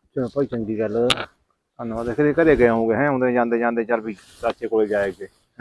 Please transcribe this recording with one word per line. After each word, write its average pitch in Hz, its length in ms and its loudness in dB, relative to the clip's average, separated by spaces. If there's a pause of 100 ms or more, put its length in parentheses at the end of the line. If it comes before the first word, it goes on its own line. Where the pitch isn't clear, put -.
(160)
ਚਲੋ 127 120 -2
ਭਾਈ, 139 180 -2
ਚੰਗੀ 110 340 -4
ਗੱਲ, 113 300 0 (720)
ਧੰਨਵਾਦ। 117 260 -6
ਦੇਖਦੇ 147 280 0
ਘਰੇ 160 220 4
ਗਏ 120 140 6
ਹੋਗੇ, 113 260 2
ਹੈਂ, 135 120 2
ਆਉਂਦੇ 127 260 0
ਜਾਂਦੇ 120 240 2
ਜਾਂਦੇ, 117 260 0
ਚੱਲ 113 180 -2
ਵੀ 110 120 -8 (280)
ਚਾਚੇ 117 260 -4
ਕੋਲੇ 110 200 2
ਜਾਏ 101 240 -2
ਕੇ, 95 160 -14 (340)